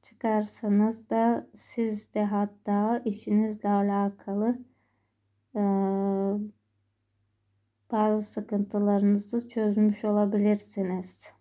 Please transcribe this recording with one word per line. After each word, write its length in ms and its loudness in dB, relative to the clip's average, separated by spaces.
Çıkarsanız 1080 0
da 440 2
siz 600 -6
de 100 0
hatta 840 -2
işinizle 640 -2
alakalı, 920 0
e, 60 -2
bazı 340 2
sıkıntılarınızı 1200 0
çözmüş 560 2
olabilirsiniz. 1400 -2